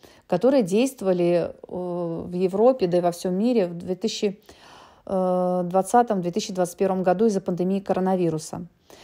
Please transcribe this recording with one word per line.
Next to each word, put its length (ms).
которые 340
действовали, 920
э, 260
в 60
Европе, 540
да 100
и 40
во 100
всём 240
мире 320
в 60
две 220
тысячи 460
двадцатом, 1160
две 100
тысячи 200
двадцать 240
первом 280
году 240
из-за 120
пандемии 400
коронавируса. 840